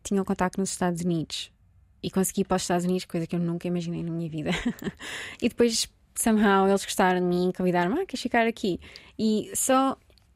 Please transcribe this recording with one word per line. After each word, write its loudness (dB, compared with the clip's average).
tinha 0
um 0
contacto -2
nos -2
Estados -2
Unidos -4
e -6
consegui 0
ir 2
para 0
os 0
Estados 0
Unidos, 0
coisa -4
que -4
eu 0
nunca -2
imaginei -4
na -6
minha -4
vida. -4
<laughs> -6
E 2
depois, 0
somehow, 4
eles 2
gostaram 2
de 0
mim 2
e -2
convidaram-me, 2
"Ah, -4
queres -8
ficar 2
aqui?" -2
E 0
só 2